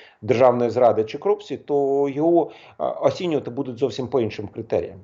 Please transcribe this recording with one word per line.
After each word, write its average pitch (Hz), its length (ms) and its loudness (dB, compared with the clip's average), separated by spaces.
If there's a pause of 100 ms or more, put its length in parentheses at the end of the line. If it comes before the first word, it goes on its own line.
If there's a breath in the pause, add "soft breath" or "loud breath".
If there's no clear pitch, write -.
(220 loud breath)
державної 120 480 4
зради 110 340 4
чи - 140 -8
корупції, 202 400 -4
то 139 520 0
його, 160 420 2 (260 loud breath)
а, 65 120 -2
оцінювати 147 600 -2
будуть 123 260 -8
зовсім 127 300 -2
по 135 140 0
іншим 107 260 -6
критеріям. 95 560 -6